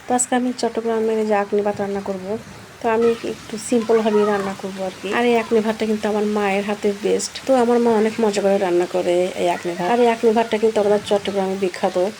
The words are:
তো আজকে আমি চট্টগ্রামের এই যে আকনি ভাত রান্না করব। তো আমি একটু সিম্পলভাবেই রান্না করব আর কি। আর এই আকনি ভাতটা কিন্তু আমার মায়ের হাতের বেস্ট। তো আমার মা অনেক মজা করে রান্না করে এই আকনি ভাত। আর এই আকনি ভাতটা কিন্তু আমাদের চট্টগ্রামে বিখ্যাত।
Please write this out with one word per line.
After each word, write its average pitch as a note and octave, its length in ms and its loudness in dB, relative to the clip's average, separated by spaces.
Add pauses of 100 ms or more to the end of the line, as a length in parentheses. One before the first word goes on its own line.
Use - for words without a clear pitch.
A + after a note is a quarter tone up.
তো B3 120 -2
আজকে B3 200 -2
আমি B3 220 0
চট্টগ্রামের A3+ 680 -2
এই G#3+ 60 -2
যে G#3+ 140 2
আকনি G#3 180 0
ভাত G#3 200 -2
রান্না G3 200 -4
করব। F#3+ 240 -6 (540)
তো - 100 -8
আমি A3+ 180 2 (260)
একটু - 220 -12 (120)
সিম্পলভাবেই A3 580 2
রান্না G3 360 -2
করব F#3+ 200 -8
আর F#3 180 -4
কি। - 140 -10
আর A#3+ 120 0
এই A#3+ 120 4
আকনি A3+ 220 2
ভাতটা A3 260 -2
কিন্তু G#3+ 260 -2
আমার G#3 140 0
মায়ের G3+ 440 0
হাতের G#3 340 -2
বেস্ট। F#3+ 300 -2 (120)
তো C4+ 100 2
আমার A#3+ 240 4
মা A#3 120 4
অনেক A3 280 2
মজা G#3 220 2
করে G3 160 4
রান্না F3+ 380 2
করে F3+ 200 2 (200)
এই F3+ 140 0
আকনি F3 280 -4
ভাত। F3+ 140 -2
আর A#3+ 80 2
এই A#3+ 160 6
আকনি A3+ 160 2
ভাতটা A3+ 260 2
কিন্তু A3 220 2
আমাদের G3+ 260 2
চট্টগ্রামে G3 580 0
বিখ্যাত। F#3 340 -2 (220)